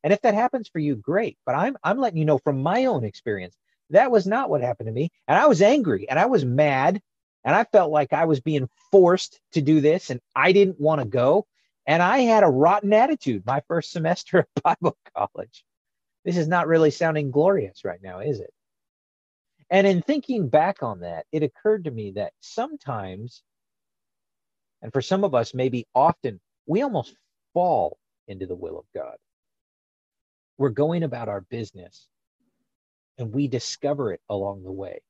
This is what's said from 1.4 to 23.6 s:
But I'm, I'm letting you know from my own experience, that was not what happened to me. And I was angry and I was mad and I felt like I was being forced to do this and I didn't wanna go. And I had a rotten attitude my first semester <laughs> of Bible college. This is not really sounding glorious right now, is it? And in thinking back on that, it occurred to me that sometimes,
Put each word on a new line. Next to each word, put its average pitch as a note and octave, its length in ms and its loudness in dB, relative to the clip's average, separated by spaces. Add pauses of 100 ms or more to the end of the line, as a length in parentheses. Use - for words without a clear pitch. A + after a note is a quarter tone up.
But C3 80 -2
I'm, A3+ 280 -2
I'm G3+ 160 -2
letting G#3+ 200 -2
you D#3 80 0
know D3 120 4
from C3+ 240 -2
my G3+ 220 0
own F#3 180 -2
experience, G2 540 -8 (320)
that A3+ 220 4
was G3+ 160 2
not A#3 240 -2
what D3 100 0
happened A#2+ 280 -4
to A2 40 -8
me. C#3+ 180 -4 (160)
And D3+ 120 4
I C4+ 80 4
was G3 160 6
angry G3 440 2
and C#3 120 -2
I G3 80 2
was A3 180 0
mad C#3+ 560 2 (440)
and D3 120 2
I A3+ 80 2
felt F3+ 260 4
like D3+ 220 0
I D#3+ 140 2
was D3 140 2
being C#3+ 280 -2 (240)
forced F3+ 480 4 (120)
to D#3 100 0
do D3+ 180 4
this D#3 300 0
and B2 100 -6 (160)
I D#3+ 160 4
didn't F#3+ 260 4
wanna D3 280 0
go. C3+ 400 2 (400)
And E3 160 2
I G#3+ 160 2
had A3+ 260 4
a E3+ 40 6
rotten F#3 440 2
attitude G#3+ 540 0
my C3+ 200 -2
first E3 260 -4
semester E3+ 480 0 (120)
<laughs> - 40 -6
of - 60 -4
Bible - 360 0 (180)
college. - 480 -8 (580)
This F3 140 -4
is E3 100 0
not E3+ 220 0
really D#3+ 220 4
sounding D3+ 400 -2
glorious D3 520 0
right F#2 200 -10
now, F#2 180 -14
is A#2+ 200 -6
it? - 120 -16 (1160)
And G3 160 4
in F#3 160 2
thinking B3 480 -4
back D#3+ 320 2
on G#2 180 -8
that, E2+ 320 -10
it D3+ 100 -2
occurred G3 420 -4
to D3+ 60 -6
me A2 200 -10
that F#2+ 300 -8
sometimes, A#2 1000 -10 (1400)